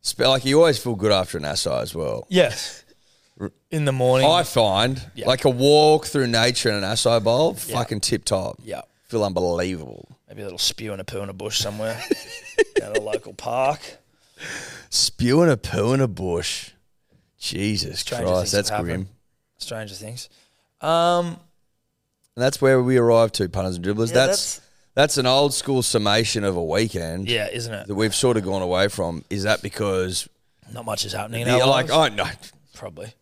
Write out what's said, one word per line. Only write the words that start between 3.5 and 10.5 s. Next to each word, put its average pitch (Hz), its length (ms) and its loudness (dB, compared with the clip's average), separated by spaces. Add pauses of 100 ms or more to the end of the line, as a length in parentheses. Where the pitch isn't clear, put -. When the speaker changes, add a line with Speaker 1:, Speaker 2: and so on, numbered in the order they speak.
Speaker 2:
In 151 140 0
the 135 60 2
morning. 131 380 4
Speaker 1:
I 170 140 4
find, 117 720 2
Speaker 2:
Yeah. 107 120 -4
Speaker 1:
like, 127 180 2
a 143 40 8
walk 151 580 6
through 135 200 0
nature 120 420 2
and 104 140 -2
an 95 80 -4
acai 113 320 2
bowl, 127 320 2 (120)
Speaker 2:
Yeah. 113 80 -6
Speaker 1:
fucking 113 240 -2
tip-top. - 640 -2
Speaker 2:
Yeah. 90 180 -10 (260)
Speaker 1:
Feel 110 180 0
unbelievable. 87 840 -2 (180)
Speaker 2:
Maybe 101 140 -18
a 101 40 -12
little 90 120 -12